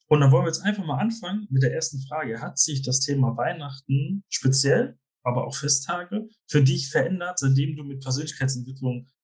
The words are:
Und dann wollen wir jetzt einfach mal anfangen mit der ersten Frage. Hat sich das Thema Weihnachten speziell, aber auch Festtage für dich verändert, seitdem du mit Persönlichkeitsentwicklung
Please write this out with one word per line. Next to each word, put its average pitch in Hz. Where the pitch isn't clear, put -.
Und 151
dann 135
wollen 175
wir 170
jetzt -
einfach 196
mal 143
anfangen 208
mit 131
der 123
ersten 151
Frage. 156
Hat -
sich 135
das 139
Thema 131
Weihnachten 139
speziell, 143
aber 123
auch 131
Festtage 175
für 147
dich 135
verändert, 180
seitdem 139
du 151
mit 135
Persönlichkeitsentwicklung 131